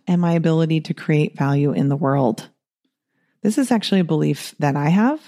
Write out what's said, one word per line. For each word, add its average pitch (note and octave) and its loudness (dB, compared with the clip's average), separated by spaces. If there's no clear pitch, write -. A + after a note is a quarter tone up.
and F3 0
my E3+ 0
ability D#3+ 0
to D#3 -8
create - -2
value C#3 0
in C#3 0
the C#3 0
world. C3+ 0
This G#3+ 0
is C4+ 0
actually G3+ 0
a E3+ 2
belief D3+ -2
that C#3+ 0
I D3 -2
have A#3 2